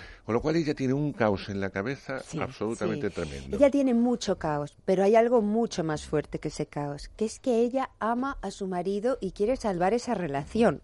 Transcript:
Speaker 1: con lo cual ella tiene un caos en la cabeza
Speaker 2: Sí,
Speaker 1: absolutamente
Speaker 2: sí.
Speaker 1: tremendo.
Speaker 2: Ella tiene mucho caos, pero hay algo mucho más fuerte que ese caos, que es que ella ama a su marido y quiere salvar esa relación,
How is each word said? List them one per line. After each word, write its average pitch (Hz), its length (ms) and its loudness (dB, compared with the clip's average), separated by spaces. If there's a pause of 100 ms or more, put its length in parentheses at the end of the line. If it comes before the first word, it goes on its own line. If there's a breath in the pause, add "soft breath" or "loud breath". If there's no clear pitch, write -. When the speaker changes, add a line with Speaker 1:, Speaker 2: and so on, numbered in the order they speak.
(240 loud breath)
Speaker 1:
con 107 100 -2
lo 120 80 0
cual 156 140 0
ella 151 180 0
tiene 131 180 0
un 143 200 0
caos 104 360 2
en 98 120 -4
la 98 100 -2
cabeza 131 500 -6
Speaker 2:
Sí, - 200 -10
Speaker 1:
absolutamente 117 680 -4
Speaker 2:
sí. - 60 -6
Speaker 1:
tremendo. 71 420 -6
Speaker 2:
Ella 269 140 6
tiene 269 240 2
mucho 233 440 0
caos, 147 460 -4
pero 190 200 4
hay 208 120 6
algo 233 240 6
mucho 208 440 0
más 151 200 -2
fuerte 151 360 -2
que - 80 -6
ese 151 180 -4
caos, 147 500 -6
que 214 100 -2
es - 120 -8
que 233 220 2
ella 247 280 0 (120)
ama 247 420 -2
a 196 80 -6
su 196 160 -6
marido 196 560 0
y 190 80 -2
quiere 220 260 0
salvar 190 380 2
esa 240 200 -2
relación, 170 680 2